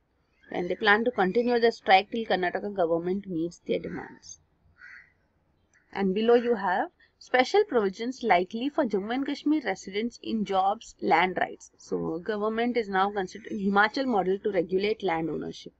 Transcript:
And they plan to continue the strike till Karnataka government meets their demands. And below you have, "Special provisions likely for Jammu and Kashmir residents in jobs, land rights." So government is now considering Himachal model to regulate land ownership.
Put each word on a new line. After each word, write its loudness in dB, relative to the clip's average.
And -4
they -2
plan 4
to 2
continue 0
the 4
strike 2
till -6
Karnataka -2
government -2
meets -6
their -2
demands. -12
And 0
below 6
you 4
have, 0
"Special 2
provisions -2
likely 2
for -2
Jammu -4
and -2
Kashmir 0
residents -4
in -4
jobs, -2
land 2
rights." -8
So -6
government -2
is -2
now 0
considering -8
Himachal 2
model 0
to -2
regulate -2
land -2
ownership. -10